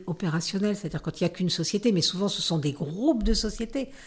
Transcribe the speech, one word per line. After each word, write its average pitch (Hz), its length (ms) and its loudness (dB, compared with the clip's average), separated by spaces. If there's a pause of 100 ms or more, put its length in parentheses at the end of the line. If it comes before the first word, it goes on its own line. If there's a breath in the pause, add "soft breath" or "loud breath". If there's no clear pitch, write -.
opérationnelles, 185 720 0
c'est-à-dire 160 240 -6
quand - 180 -6
il 180 60 2
n'y - 40 4
a - 40 -6
qu'une 180 160 0
société, 202 420 2
mais 175 100 4
souvent 190 280 2
ce 190 120 -2
sont 165 180 2
des 143 120 0
groupes 202 520 0
de 214 100 6
sociétés. 226 560 -2 (180 loud breath)